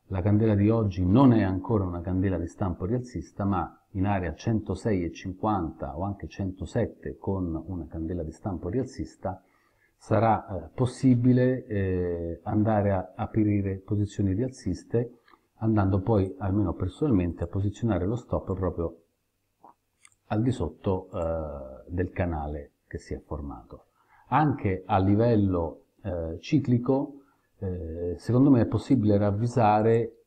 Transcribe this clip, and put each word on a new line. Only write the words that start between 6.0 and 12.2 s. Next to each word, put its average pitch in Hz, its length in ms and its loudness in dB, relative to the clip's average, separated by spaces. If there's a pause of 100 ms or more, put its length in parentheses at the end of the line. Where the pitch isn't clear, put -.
anche 98 240 -6
centosette - 880 -6
con 90 480 -4
una 85 220 -10
candela 85 340 -6
di 80 120 -8
stampo 87 360 -8
rialzista 95 720 -8 (540)
sarà, 107 500 0
eh, 87 260 -10
possibile, 127 920 2
eh, 90 800 -2